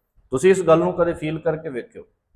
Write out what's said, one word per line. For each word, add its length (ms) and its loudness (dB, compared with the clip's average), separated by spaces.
ਤੁਸੀਂ 200 2
ਇਸ 120 2
ਗੱਲ 160 4
ਨੂੰ 140 0
ਕਦੇ 200 0
ਫੀਲ 260 -8
ਕਰਕੇ 300 -6
ਵੇਖਿਓ, 340 -12